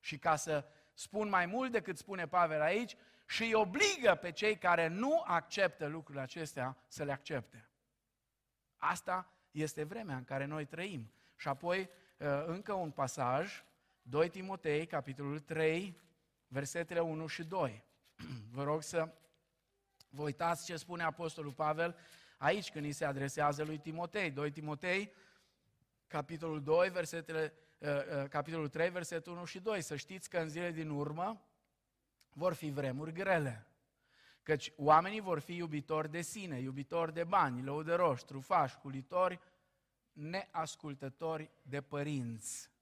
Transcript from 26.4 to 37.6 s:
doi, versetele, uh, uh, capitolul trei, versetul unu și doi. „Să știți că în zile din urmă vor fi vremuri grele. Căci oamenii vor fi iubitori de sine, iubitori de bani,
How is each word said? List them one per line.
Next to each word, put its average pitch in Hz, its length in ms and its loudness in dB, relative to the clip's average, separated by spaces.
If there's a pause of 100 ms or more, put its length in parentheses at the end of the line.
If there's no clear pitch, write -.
doi, 170 280 6
versetele, 160 640 -4 (240)
uh, 147 100 -4
uh, 139 400 -2
capitolul 151 400 -2
trei, 165 220 2
versetul 175 420 -6
unu 175 120 -8
și 185 160 -10
doi. 196 220 -2
„Să 151 140 -6
știți 185 340 -12
că 180 80 -2
în 165 100 0
zile 170 220 -4
din 160 180 -6
urmă 151 540 -4 (960)
vor 175 160 2
fi 151 180 -4
vremuri 139 420 -2
grele. 160 540 0 (760)
Căci - 340 0
oamenii 165 440 6
vor 180 180 -2
fi 170 180 -8
iubitori 156 540 -2
de 170 100 -4
sine, 170 380 -6
iubitori 139 540 -2
de 170 120 -2
bani, 156 380 4